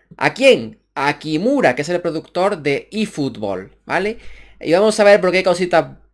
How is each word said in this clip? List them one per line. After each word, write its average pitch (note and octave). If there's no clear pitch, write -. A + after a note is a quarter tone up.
¿A D3+
quién? F3
A C#3+
Kimura, E3
que C#3+
es D3
el F3
productor F3
de C#3+
eFootball, A2
¿vale? F#3+
Y D3+
vamos G#3+
a G#3
ver G3+
por F3+
qué F#3
cositas F3